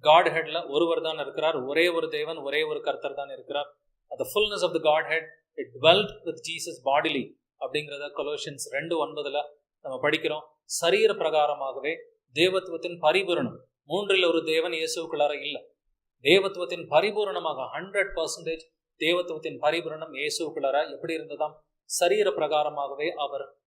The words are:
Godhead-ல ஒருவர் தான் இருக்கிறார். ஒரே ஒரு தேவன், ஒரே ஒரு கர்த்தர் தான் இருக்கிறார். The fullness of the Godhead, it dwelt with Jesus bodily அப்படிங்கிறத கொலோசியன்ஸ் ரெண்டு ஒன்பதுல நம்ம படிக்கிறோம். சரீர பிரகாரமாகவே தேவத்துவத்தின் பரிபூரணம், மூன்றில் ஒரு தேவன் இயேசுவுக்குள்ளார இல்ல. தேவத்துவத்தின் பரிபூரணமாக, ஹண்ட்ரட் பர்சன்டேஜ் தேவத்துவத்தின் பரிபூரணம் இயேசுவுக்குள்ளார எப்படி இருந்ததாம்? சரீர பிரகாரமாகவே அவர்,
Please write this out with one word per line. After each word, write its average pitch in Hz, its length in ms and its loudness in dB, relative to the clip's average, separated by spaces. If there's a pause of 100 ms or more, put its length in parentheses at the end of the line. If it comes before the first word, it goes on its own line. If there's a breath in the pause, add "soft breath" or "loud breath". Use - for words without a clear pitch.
Godhead-ல 160 680 6
ஒருவர் 160 320 2
தான் 156 180 -4
இருக்கிறார். 151 360 -2
ஒரே 143 320 2
ஒரு 165 220 -2
தேவன், 151 280 -6
ஒரே 143 260 -2
ஒரு 151 180 -4
கர்த்தர் 135 320 -4
தான் 139 160 -8
இருக்கிறார். 139 460 -6 (440)
The 131 60 -2
fullness 208 380 0
of 170 100 2
the 160 60 0
Godhead, 156 440 2 (360)
it 135 80 -8 (140)
dwelt 185 280 6 (140)
with 160 120 -6
Jesus 165 480 -10
bodily 143 520 2 (240)
அப்படிங்கிறத 143 560 -6
கொலோசியன்ஸ் 143 560 -6
ரெண்டு 156 360 -2
ஒன்பதுல 143 360 -4 (380)
நம்ம 131 280 -2
படிக்கிறோம். 156 320 0 (220)
சரீர 202 500 2
பிரகாரமாகவே 147 840 0 (360)
தேவத்துவத்தின் 175 680 0
பரிபூரணம், 160 680 0 (180)
மூன்றில் 190 400 2
ஒரு 165 200 4
தேவன் 160 280 0
இயேசுவுக்குள்ளார 160 720 -2
இல்ல. 143 220 -8 (600)
தேவத்துவத்தின் 180 680 2
பரிபூரணமாக, 170 840 0
ஹண்ட்ரட் 190 420 -2
பர்சன்டேஜ் 160 480 -6 (360)
தேவத்துவத்தின் 160 600 -2
பரிபூரணம் 156 540 -2
இயேசுவுக்குள்ளார 143 800 -2
எப்படி 160 260 -6
இருந்ததாம்? 151 360 -6 (300)
சரீர 196 460 4
பிரகாரமாகவே 151 840 0
அவர், 139 440 -6 (120)